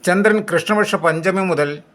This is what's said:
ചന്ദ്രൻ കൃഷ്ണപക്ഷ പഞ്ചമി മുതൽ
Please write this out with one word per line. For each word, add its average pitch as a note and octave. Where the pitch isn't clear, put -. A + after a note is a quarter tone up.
ചന്ദ്രൻ G3+
കൃഷ്ണപക്ഷ G3+
പഞ്ചമി E3+
മുതൽ D3